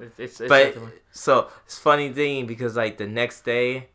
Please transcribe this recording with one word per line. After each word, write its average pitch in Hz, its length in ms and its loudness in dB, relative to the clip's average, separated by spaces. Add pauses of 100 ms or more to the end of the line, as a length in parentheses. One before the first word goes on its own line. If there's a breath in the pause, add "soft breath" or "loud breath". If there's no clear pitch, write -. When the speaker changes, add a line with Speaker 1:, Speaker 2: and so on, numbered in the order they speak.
Speaker 1:
it, 117 160 -20
it's, 123 240 -12
it's 120 80 -6
Speaker 2:
But, 139 260 6
Speaker 1:
nothing. 113 160 -16 (200)
Speaker 2:
so, - 360 2 (180 loud breath)
it's - 140 -16
funny 147 320 2
thing, 139 340 -2
because, 117 320 -6
like, 110 200 -2
the 104 100 -6
next 117 340 -4
day, 123 540 -2